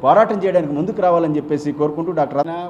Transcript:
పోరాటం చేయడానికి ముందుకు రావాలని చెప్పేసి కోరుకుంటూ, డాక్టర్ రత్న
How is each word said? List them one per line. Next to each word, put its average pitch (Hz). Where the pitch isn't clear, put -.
పోరాటం 202
చేయడానికి 175
ముందుకు 196
రావాలని 165
చెప్పేసి 147
కోరుకుంటూ, 165
డాక్టర్ 139
రత్న 165